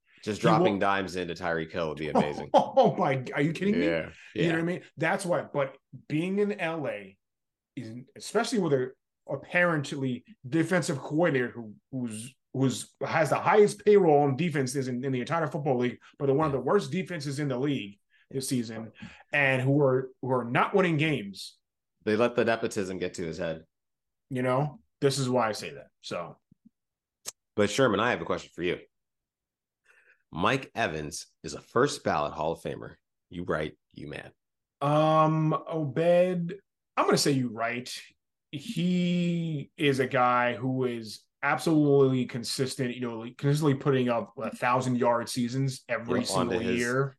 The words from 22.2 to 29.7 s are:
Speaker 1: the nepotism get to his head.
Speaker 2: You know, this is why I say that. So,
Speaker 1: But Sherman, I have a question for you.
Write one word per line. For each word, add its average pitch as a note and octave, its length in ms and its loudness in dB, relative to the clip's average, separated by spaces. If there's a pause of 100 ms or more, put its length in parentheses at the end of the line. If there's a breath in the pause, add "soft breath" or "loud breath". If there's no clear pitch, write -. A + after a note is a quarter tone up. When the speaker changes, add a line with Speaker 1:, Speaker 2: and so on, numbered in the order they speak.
Speaker 1:
the B2 80 4
nepotism G#2+ 540 -2
get F2+ 160 -4
to F#2+ 120 -8
his D#2+ 120 -8
head. E2 260 -6 (680)
Speaker 2:
You B2+ 120 -4
know, C3 360 0 (220)
this C3+ 180 2
is C3 100 -2
why A#2+ 200 2
I G#2 40 -2
say F#2 220 -8
that. - 140 -18 (120)
So, E2+ 360 -10 (1200)
Speaker 1:
But G#2 140 2
Sherman, A2+ 300 2
I A#2+ 100 2
have F#2 120 -2
a - 20 -8
question F2 300 -6
for E2 80 -8
you. F2 160 -2 (1600 soft breath)